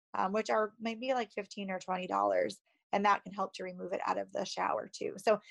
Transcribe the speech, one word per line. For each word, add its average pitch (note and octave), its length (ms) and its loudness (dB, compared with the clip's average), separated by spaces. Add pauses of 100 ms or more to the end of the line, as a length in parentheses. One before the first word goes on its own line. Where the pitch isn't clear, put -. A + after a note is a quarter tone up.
(160)
um, G3 160 2
which A3 200 2
are G#3+ 280 2
maybe, A3+ 340 -2
like, A#3 180 0
fifteen G3+ 400 -6
or F#3 80 -4
twenty F#3 280 -4
dollars, G3 520 2 (340)
and G3+ 100 4
that G3+ 200 4
can F#3+ 100 -12
help G3 220 -4
to F#3+ 80 -8
remove F3+ 300 -8
it - 120 -4
out F#3+ 140 0
of G3 120 -6
the G3 140 -2
shower - 480 -2
too. - 240 -6
So G#3 220 2 (120)